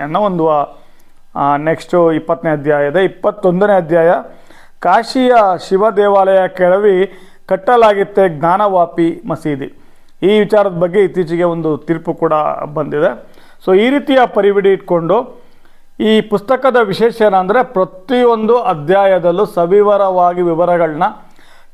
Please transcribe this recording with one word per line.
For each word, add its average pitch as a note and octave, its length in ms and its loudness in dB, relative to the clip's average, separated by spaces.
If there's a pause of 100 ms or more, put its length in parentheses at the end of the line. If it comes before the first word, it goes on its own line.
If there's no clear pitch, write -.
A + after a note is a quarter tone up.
ಅನ್ನೋ D#3+ 160 -6
ಒಂದು, F3+ 300 -2 (840)
ಆ, C#3+ 220 0
ನೆಕ್ಸ್ಟು E3 540 0
ಇಪ್ಪತ್ತನೇ D#3+ 400 -4
ಅಧ್ಯಾಯದ C#3+ 440 -2
ಇಪ್ಪತ್ತೊಂದನೇ F#3+ 840 0
ಅಧ್ಯಾಯ E3+ 360 2 (640)
ಕಾಶಿಯ A#3 540 0 (360)
ಶಿವ F#3+ 200 2
ದೇವಾಲಯ G3 580 2
ಕೆಡವಿ F#3 640 0 (340)
ಕಟ್ಟಲಾಗಿತ್ತೆ G3+ 840 2
ಜ್ಞಾನವಾಪಿ F3 1000 0
ಮಸೀದಿ. C#3+ 460 -6 (500)
ಈ G#3 160 2
ವಿಚಾರದ G3+ 320 2
ಬಗ್ಗೆ F3+ 320 0
ಇತ್ತೀಚೆಗೆ E3+ 400 -2
ಒಂದು E3 340 -2
ತೀರ್ಪು E3 360 -6
ಕೂಡ D#3+ 200 -2 (400)
ಬಂದಿದೆ. D3 540 -4 (380)
So F#3+ 120 2
ಈ A3+ 120 2
ರೀತಿಯ C4+ 360 0
ಪರಿವಿಡಿ G3+ 440 0
ಇಟ್ಕೊಂಡು F#3 680 -2 (600)
ಈ G#3+ 220 2
ಪುಸ್ತಕದ B3 540 -2
ವಿಶೇಷ A3 460 0
ಏನಂದ್ರೆ G3+ 420 2
ಪ್ರತಿಯೊಂದು A#3 960 0
ಅಧ್ಯಾಯದಲ್ಲೂ F#3 840 0
ಸವಿವರವಾಗಿ F#3 960 2
ವಿವರಗಳನ್ನ E3+ 640 0 (720)